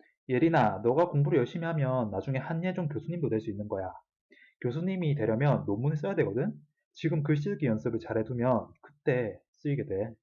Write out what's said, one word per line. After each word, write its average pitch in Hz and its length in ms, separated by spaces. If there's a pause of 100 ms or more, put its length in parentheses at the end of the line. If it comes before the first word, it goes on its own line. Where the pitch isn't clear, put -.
(280)
예린아, 127 560
너가 147 240
공부를 143 300
열심히 165 280
하면 127 440
나중에 131 280
한예종 170 500
교수님도 147 400
될 107 120
수 107 100
있는 104 180
거야. 95 240 (680)
교수님이 165 540
되려면 110 500
논문을 123 300
써야 190 200
되거든? 135 360 (400)
지금 156 300
글쓰기 151 440
연습을 113 340
잘해두면 117 680 (120)
그때 123 580 (140)
쓰이게 143 340
돼. 98 260 (100)